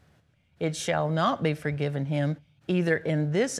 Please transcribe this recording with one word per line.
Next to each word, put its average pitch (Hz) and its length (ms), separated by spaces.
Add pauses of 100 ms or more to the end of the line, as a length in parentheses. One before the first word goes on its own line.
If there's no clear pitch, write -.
(600)
it 160 160
shall 156 320
not 160 360
be 156 100
forgiven 143 540
him, 147 280 (320)
either 170 300
in 151 340
this 226 280